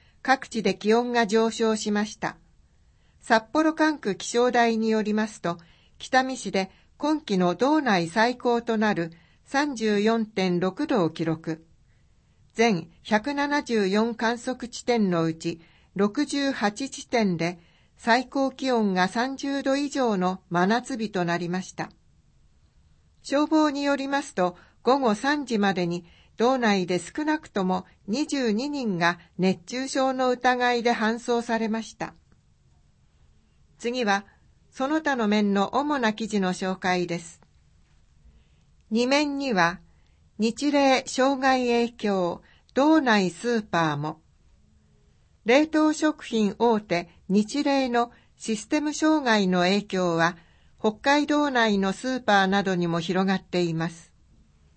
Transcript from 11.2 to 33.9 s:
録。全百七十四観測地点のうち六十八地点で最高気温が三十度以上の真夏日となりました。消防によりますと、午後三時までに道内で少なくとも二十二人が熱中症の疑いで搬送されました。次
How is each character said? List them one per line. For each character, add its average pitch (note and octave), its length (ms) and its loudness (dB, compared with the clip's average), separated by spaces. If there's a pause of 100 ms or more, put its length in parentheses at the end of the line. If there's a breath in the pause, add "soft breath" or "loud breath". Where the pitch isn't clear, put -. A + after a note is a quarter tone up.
録。 D#3+ 400 -6 (880)
全 G#3+ 360 2 (140 soft breath)
百 G#3+ 300 -2
七 C#4+ 300 0
十 G#3+ 240 0
四 G#3+ 280 0
観 A#3 220 -2
測 B3 320 -8
地 - 140 -14
点 A3+ 260 2
の E3+ 140 2
う E3 100 0
ち E3 260 -8 (360 soft breath)
六 G#3 300 0
十 C#4 260 -2
八 A#3+ 380 -4
地 - 200 -16
点 G#3 260 2
で E3 240 -4 (380 soft breath)
最 B3 300 0
高 C4+ 240 -2
気 C4 200 -4
温 A3 220 2
が F#3 160 2
三 B3+ 260 -4
十 C#4 260 -4
度 C4+ 140 0
以 C#4+ 140 -2
上 A#3+ 280 0
の F#3 320 -2
真 F3 180 2
夏 A#3+ 300 -2
日 A3 140 -6
と F3+ 140 -2
な E3+ 120 -2
り F3 120 -6
ま F#3 120 -4
し - 120 -14
た。 - 160 -10 (1300)
消 C#4+ 260 0
防 D#4 200 4
に C#4+ 140 -4
よ C#4+ 120 2
り C4+ 120 -6
ま C#4 140 -2
す - 140 -12
と、 F3+ 220 -2 (260 loud breath)
午 C4+ 160 4
後 A#3 160 2
三 C#4+ 300 -2
時 A3+ 120 -2
ま G3 160 2
で F3+ 140 -2
に F3 180 -6 (300 soft breath)
道 B3+ 220 2
内 G3+ 300 2
で F3+ 120 0
少 - 240 -8
な D#4 140 0
く - 100 -10
と G3 160 -4
も F#3 220 -2 (220 soft breath)
二 B3+ 200 -2
十 C4 240 -2
二 A#3+ 180 -2
人 B3 280 -4
が E3+ 220 0 (180 loud breath)
熱 F3+ 280 0
中 B3+ 220 -6
症 C4 260 0
の B3+ 160 0
疑 B3 440 2
い A#3+ 100 -2
で A#3+ 100 2
搬 A3+ 260 -2
送 A#3 220 -2
さ A3+ 160 -4
れ A3 120 -2
ま A3+ 120 -4
し - 140 -16
た。 - 200 -12 (1600)
次 B3 260 -4